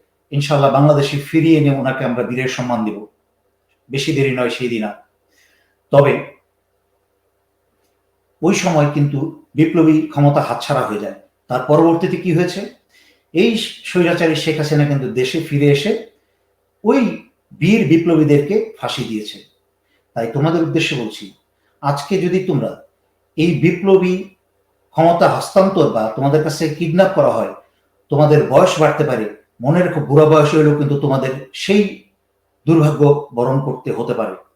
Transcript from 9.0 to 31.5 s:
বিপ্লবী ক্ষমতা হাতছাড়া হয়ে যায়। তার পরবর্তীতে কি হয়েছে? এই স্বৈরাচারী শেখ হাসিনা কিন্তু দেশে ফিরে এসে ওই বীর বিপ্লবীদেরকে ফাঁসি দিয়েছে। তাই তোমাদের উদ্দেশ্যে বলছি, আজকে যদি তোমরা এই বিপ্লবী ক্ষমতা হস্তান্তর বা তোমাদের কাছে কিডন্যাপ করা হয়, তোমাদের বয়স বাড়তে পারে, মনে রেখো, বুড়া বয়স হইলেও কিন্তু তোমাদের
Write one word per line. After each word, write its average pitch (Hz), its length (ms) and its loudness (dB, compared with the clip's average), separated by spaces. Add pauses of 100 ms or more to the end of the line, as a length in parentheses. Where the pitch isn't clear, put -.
বিপ্লবী 156 520 2
ক্ষমতা 143 340 2
হাতছাড়া 123 400 -4
হয়ে 104 200 -6
যায়। 101 140 -10 (340)
তার 127 140 -4
পরবর্তীতে 165 540 2
কি 170 180 -4
হয়েছে? 180 400 -4 (580)
এই 214 260 2
স্বৈরাচারী 170 760 -2
শেখ 151 240 -4
হাসিনা 147 260 0
কিন্তু 131 280 -2
দেশে 127 280 -4
ফিরে 143 260 -2
এসে 143 400 0 (800)
ওই 226 440 -2 (300)
বীর 185 300 2
বিপ্লবীদেরকে 160 920 2
ফাঁসি 123 240 -8
দিয়েছে। 104 340 -10 (760)
তাই 117 180 -6
তোমাদের 160 300 0
উদ্দেশ্যে 151 340 -2
বলছি, 107 360 -10 (480)
আজকে 143 380 -4
যদি 175 260 -2
তোমরা 123 380 -4 (540)
এই 156 220 0
বিপ্লবী 185 640 2 (640)
ক্ষমতা 170 380 2
হস্তান্তর 175 640 0
বা 110 260 -2
তোমাদের 143 280 0
কাছে 160 240 -4
কিডন্যাপ 175 460 0
করা 135 160 2
হয়, 107 240 -4 (540)
তোমাদের 147 380 4
বয়স 151 340 2
বাড়তে 151 240 2
পারে, 117 300 -4 (260)
মনে 156 220 2
রেখো, 170 180 -2
বুড়া 143 240 4
বয়স 151 300 4
হইলেও 151 200 4
কিন্তু 143 260 -2
তোমাদের 131 520 -4